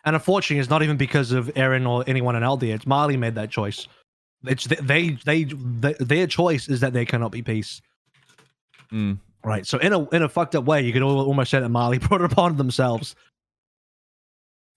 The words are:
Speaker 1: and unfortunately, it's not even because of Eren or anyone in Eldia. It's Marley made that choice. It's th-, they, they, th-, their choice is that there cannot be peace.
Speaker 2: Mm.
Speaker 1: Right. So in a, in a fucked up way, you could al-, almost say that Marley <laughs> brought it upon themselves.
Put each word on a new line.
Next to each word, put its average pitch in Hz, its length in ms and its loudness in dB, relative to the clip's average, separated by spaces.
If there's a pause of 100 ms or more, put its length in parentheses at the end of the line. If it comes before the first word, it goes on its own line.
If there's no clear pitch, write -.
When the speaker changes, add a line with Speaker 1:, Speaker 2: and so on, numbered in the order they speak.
Speaker 1:
and 156 100 2
unfortunately, 170 460 0
it's 123 80 -2
not 156 140 4
even 151 120 0
because 131 380 0
of 123 220 0
Eren 131 340 2
or 123 180 0
anyone 123 300 0
in 117 60 0
Eldia. 123 320 0
It's 107 120 -6
Marley 139 300 2
made 113 180 -2
that 107 140 -6
choice. 104 380 -6 (600)
It's 131 200 -4
th-, 151 140 -2
they, 147 440 0
they, 156 200 2
th-, 127 540 -4
their 151 280 2
choice 170 420 0
is 127 120 0
that 131 120 0
there 120 120 0
cannot 117 260 -2
be 117 100 -8
peace. 110 400 -6 (1080)
Speaker 2:
Mm. 104 260 -2 (260)
Speaker 1:
Right. 107 220 -2
So 131 140 -2
in 175 120 2
a, 165 180 0
in 170 120 2
a 151 80 2
fucked - 260 -2
up 131 100 0
way, 147 180 2
you 120 100 0
could 131 80 4
al-, 139 200 2
almost 135 280 0
say 139 100 2
that 120 100 -2
Marley 120 280 2
<laughs> - 20 -2
brought 185 220 2
it 175 100 0
upon 175 260 2
themselves. 127 580 -2 (1600)